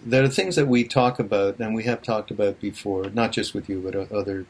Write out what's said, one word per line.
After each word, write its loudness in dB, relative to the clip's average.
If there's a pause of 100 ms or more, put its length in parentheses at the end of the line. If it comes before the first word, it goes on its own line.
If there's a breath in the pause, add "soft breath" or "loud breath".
that 6
are 4
things -2
that 4
we 6
talk 2
about 0
and -2
we -2
have -2
talked -2
about -2
before, -4
not 0
just -4
with -6
you, -4
but -6
o-, -6
other -4